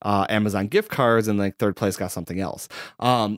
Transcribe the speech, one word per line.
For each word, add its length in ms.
uh, 280
Amazon 380
gift 220
cards, 380
and, 120
like, 180
third 180
place 220
got 140
something 280
else. 280
Um, 380